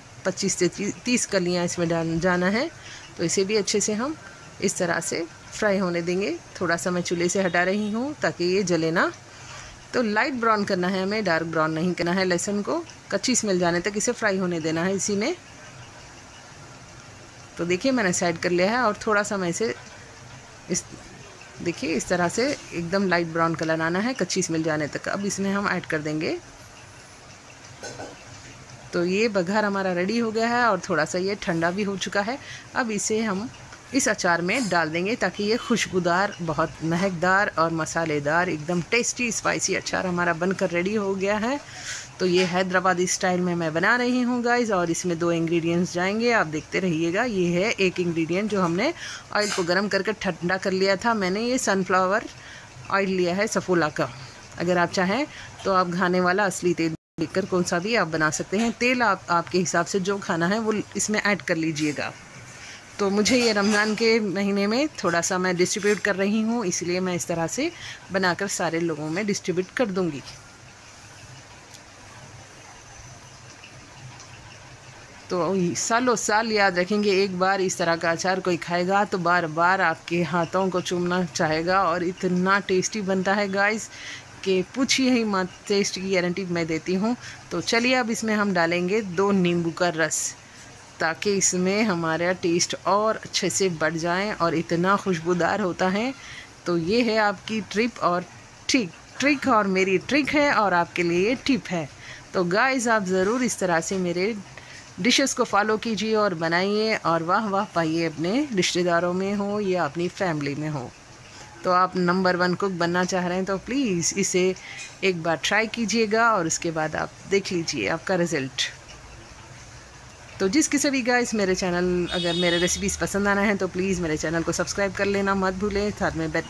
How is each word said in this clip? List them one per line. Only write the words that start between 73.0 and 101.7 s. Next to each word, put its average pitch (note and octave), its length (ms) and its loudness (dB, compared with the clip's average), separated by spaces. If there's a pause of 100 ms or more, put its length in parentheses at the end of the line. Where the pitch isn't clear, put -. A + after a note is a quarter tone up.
तो F3 460 2
सालों A#3+ 400 2
साल A3 360 0
याद G3 260 4
रखेंगे, G#3 360 2
एक F#3+ 240 2
बार F#3+ 220 2
इस F#3 180 0
तरह E3 180 2
का E3 140 0
अचार F#3 300 0
कोई F3+ 180 2
खाएगा F3+ 460 2
तो G3 160 -4
बार E3+ 280 2
बार E3+ 340 2
आपके E3+ 420 0
हाथों E3+ 460 0
को F3+ 120 0
चूमना F3+ 440 0
चाहेगा E3 580 2
और F3 200 0
इतना F#3 560 2
tasty F#3+ 420 0
बनता F#3+ 320 2
है G#3 160 0
guys G3+ 380 0 (560)
कि F#3+ 160 2 (140)
पूछिए C4 360 2
ही A#3 140 2
मत, F#3+ 240 0 (200)
taste G3+ 260 0
की F#3+ 160 -4
guarantee F3+ 360 0
मैं E3+ 200 -2
देती D#3+ 280 -2
हूँ। A3 220 0 (340)
तो F3 120 -4
चलिए A#3+ 320 2
अब B3 160 2
इसमें A3 240 -2
हम G3+ 200 2
डालेंगे F3 480 2
दो G3 300 0
नींबू F3 400 4
का F3 180 0
रस D#3+ 320 0 (800)
ताकि E3 320 0
इसमें F#3+ 520 2
हमारा E3+ 500 0
taste E3+ 400 0 (120)
और G#3+ 300 2
अच्छे - 340 -4
से F#3+ 200 0
बढ़ D#3+ 240 -2
जाए F3 400 -2
और E3+ 200 0
इतना F3 420 2
खुशबूदार F3+ 640 0
होता F#3 280 0
है। G#3+ 240 -2 (540)
तो F3 120 0
ये F#3 240 2
है A3 160 2
आपकी G#3+ 440 0
trip A3+ 380 -2
और F3 240 0 (440)
ट्रिक, A3 220 2 (300)
trick C4+ 280 2
और G#3+ 200 6
मेरी F#3+ 320 4
trick B3+ 300 0
है C#4+ 240 4
और G3+ 200 4
आपके E3+ 280 2
लिए F3 340 2
tip B3 340 0